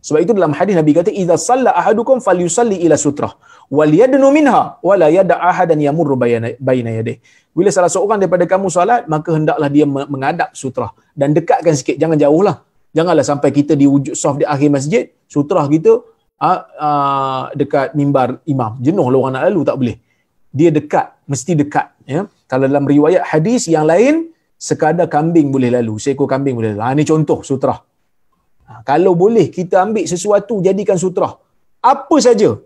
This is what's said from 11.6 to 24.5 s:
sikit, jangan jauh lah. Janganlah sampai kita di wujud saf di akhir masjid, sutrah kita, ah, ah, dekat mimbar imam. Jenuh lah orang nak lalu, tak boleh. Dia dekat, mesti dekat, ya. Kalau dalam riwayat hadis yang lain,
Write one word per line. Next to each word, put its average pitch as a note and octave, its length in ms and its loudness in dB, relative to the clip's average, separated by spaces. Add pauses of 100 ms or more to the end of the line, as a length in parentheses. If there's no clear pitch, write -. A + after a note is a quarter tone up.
sikit, C#3 240 -4
jangan D#3+ 240 0
jauh D3 240 4
lah. E3 160 -2 (320)
Janganlah D#3 320 2
sampai C#3+ 240 0
kita D3 240 0
di C#3+ 160 4
wujud C#3 240 0
saf C#3+ 240 -4
di D3 80 0
akhir D3 240 0
masjid, C#3+ 400 -2 (160)
sutrah D3 400 -2
kita, D#3+ 320 0 (400)
ah, E3 400 -4
ah, C#3 680 -2 (140)
dekat C#3 400 -2
mimbar C3+ 480 0
imam. C3 320 -4
Jenuh C#3+ 320 0
lah C3+ 80 2
orang C3 160 0
nak C3 160 -4
lalu, F#3+ 160 -2
tak A#2+ 160 -2
boleh. A#2 140 -4 (580)
Dia D#3+ 160 4
dekat, D3+ 560 -4
mesti C#3 320 -6
dekat, D3 320 -2 (160)
ya. E3+ 240 -6 (160)
Kalau C3+ 240 0
dalam C#3 160 0
riwayat D3 400 2
hadis G3 400 0
yang D#3 240 2
lain, C#4+ 400 2 (260)